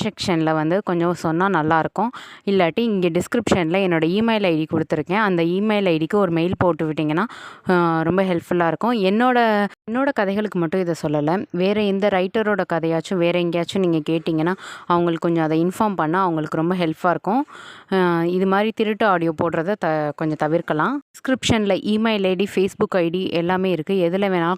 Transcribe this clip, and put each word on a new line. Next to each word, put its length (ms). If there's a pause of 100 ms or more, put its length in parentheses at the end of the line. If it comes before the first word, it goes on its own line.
செக்ஷன்ல 500
வந்து 300
கொஞ்சம் 300
சொன்னா 340
நல்லாயிருக்கும். 600 (380)
இல்லாட்டி 340
இங்க 300
டிஸ்கிரிப்ஷன்ல 680
என்னோட 440
இமெயில் 220
ஐ 220
டி 60
கொடுத்துருக்கேன். 480
அந்த 240
இமெயில் 420
ஐ 120
டிக்கு 180
ஒரு 160
மெயில் 260
போட்டு 320
விட்டிங்கன்னா, 340 (460)
ஆ, 320
ரொம்ப 220
ஹெல்ப்ஃபுல்லா 440
இருக்கும். 360
என்னோட, 640 (260)
என்னோட 220
கதைகளுக்கு 460
மட்டும் 200
இதை 140 (140)
சொல்லல. 440
வேற 300
எந்த 260
ரைட்டரோட 560 (100)
கதையாச்சும் 440
வேற 220
எங்கேயாச்சும் 420
நீங்க 320
கேட்டிங்கன்னா, 420 (300)
அவங்களுக்கு 420
கொஞ்சம் 160
அதை 220
இன்ஃபார்ம் 300
பண்ணா 260
அவங்களுக்கு 360
ரொம்ப 180
ஹெல்ப்ஃபா 340
இருக்கும். 360 (460)
ஆ, 320
இது 220
மாதிரி 300
திருட்டு 300
ஆடியோ 280 (100)
போடுறத 360
த-, 360
கொஞ்சம் 220
தவிர்க்கலாம். 680
டிஸ்கிரிப்ஷன்ல 640
இமெயில் 520
ஐ 120
டி, 200
Facebook 340
ஐ 200
டி 200
எல்லாமே 420
இருக்கு. 400
எதுல 40
வேணாலும் 420